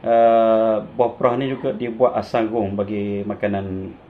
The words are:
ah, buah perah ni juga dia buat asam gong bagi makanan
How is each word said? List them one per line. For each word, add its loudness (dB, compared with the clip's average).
ah, 4
buah 2
perah 2
ni -2
juga -4
dia -6
buat 2
asam -2
gong -2
bagi -4
makanan -4